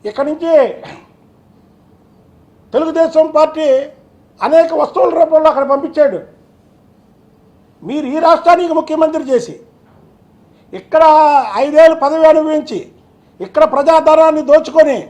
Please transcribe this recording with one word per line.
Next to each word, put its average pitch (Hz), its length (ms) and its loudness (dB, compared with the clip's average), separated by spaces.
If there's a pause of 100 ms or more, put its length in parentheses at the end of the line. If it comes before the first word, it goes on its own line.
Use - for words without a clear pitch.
ఇక్కడి 269 220 -6
నుంచి 330 220 -6 (2250)
తెలుగుదేశం 320 540 0 (120)
పార్టీ 311 280 -2 (800)
అనేక 330 240 2 (120)
వస్తువుల - 280 -2 (100)
రూపంలో 311 300 2
అక్కడ 269 220 -4
పంపించాడు. 277 480 -2 (1700)
మీరు 285 260 -8
ఈ - 20 -6 (100)
రాష్ట్రానికి 330 520 2
ముఖ్యమంత్రి 311 520 -4
చేసి, 233 240 -4 (1300)
ఇక్కడ 311 220 0 (600)
ఐదేళ్ళు 311 400 4
పదవి 311 300 0
అనుభవించి, 311 460 -2 (680)
ఇక్కడ 302 160 -2 (120)
ప్రజాధనాన్ని 311 760 2
దోచుకొని 302 480 2 (120)